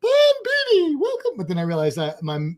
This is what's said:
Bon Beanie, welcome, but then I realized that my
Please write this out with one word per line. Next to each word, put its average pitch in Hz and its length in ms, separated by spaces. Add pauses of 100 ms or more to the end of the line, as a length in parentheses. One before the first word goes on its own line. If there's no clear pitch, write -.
Bon 466 100
Beanie, 539 880
welcome, 480 380
but 185 100
then 175 100
I 170 60
realized 156 340
that 151 260
my 151 340